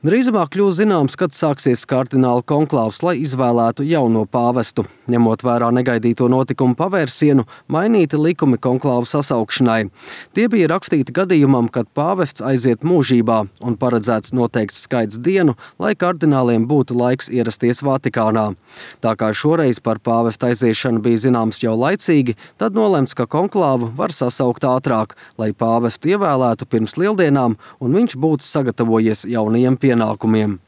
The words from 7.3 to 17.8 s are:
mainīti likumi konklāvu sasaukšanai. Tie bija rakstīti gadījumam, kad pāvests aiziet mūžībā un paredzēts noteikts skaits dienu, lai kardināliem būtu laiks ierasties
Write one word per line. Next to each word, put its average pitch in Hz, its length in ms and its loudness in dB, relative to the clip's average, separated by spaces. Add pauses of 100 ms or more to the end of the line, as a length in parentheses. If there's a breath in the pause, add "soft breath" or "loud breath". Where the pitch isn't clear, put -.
mainīti 170 480 0
likumi 151 400 2
konklāvu 127 480 0
sasaukšanai. 117 880 0 (420 loud breath)
Tie 226 160 0
bija 185 220 2
rakstīti 160 420 -2
gadījumam, 143 560 2
kad 117 240 -4
pāvests 160 480 -2
aiziet 123 400 0
mūžībā 131 560 2 (240)
un 117 160 -4
paredzēts 117 560 -2
noteikts 117 540 -2
skaits 113 340 -4
dienu, 170 320 2 (240 loud breath)
lai - 160 -2
kardināliem 139 720 0
būtu 127 320 0
laiks 123 320 -2
ierasties 120 560 -2